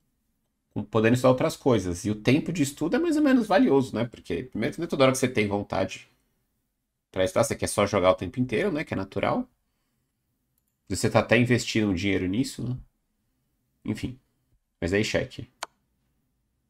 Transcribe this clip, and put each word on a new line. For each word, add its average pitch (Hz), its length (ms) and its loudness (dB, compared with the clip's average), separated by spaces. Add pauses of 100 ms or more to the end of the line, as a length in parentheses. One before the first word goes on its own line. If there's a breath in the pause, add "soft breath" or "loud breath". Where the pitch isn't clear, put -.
(720)
Com-, 104 100 -6
podendo 113 320 2
estudar 127 160 4
outras 143 260 0
coisas. 92 480 0
E 104 60 0
o 104 40 -2
tempo 147 380 0
de 165 100 -2
estudo 151 320 -4
é 349 40 0
mais 330 180 0
ou 302 60 2
menos 254 240 2
valioso, 139 480 2
né? 110 100 -2
Porque, - 380 -8
primeiro, 117 320 -6
que - 60 -10
não 170 40 -4
é - 40 -8
toda 139 140 2
hora 131 80 6
que 127 60 -4
você 127 100 0
tem 104 200 0
vontade 98 600 -4 (1040)
pra 95 140 0
estudar. - 180 0
Você 101 120 -2
quer 95 120 -4
só 104 180 0
jogar 92 260 4
o 92 40 0
tempo 95 240 -6
inteiro, 127 320 -2
né? 151 140 -4
Que - 80 -8
é - 40 -4
natural. - 500 -4 (1400)
Você 98 200 -2
tá 110 100 4
até 110 180 4
investindo 120 520 2
um 98 40 0
dinheiro 95 340 -2
nisso, 123 400 -4
né? 127 100 -6 (1080)
Enfim. 123 360 -8 (600)
Mas 87 120 -2
aí, 104 100 2
cheque. - 460 -6 (1200)